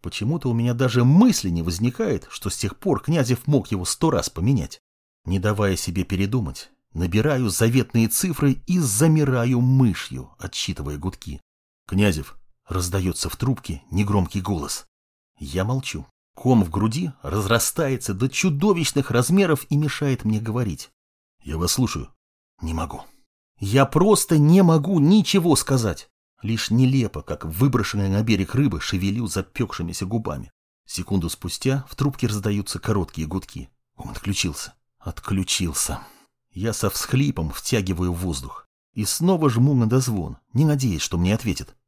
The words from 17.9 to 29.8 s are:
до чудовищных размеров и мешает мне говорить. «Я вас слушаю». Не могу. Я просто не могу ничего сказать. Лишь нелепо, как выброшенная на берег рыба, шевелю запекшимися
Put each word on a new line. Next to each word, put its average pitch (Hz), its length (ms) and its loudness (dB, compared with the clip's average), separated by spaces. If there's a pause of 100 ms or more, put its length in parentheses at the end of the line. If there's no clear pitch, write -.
до 113 140 -2
чудовищных 170 840 0
размеров 160 600 2
и 147 60 2
мешает 143 480 -2
мне 107 160 0
говорить. 113 500 -6 (520)
«Я 80 160 -6
вас 85 140 0
слушаю». 117 360 -2 (540)
Не 82 100 -6
могу. 78 300 -6 (560)
Я 113 260 2
просто 170 540 4
не 160 240 8
могу 165 360 4
ничего 170 580 4
сказать. 113 520 -2 (340)
Лишь 110 280 -4
нелепо, 123 520 2
как - 220 -10
выброшенная 104 640 0
на 98 140 0
берег 104 320 0
рыба, 120 260 2
шевелю 101 460 -2
запекшимися 92 800 -6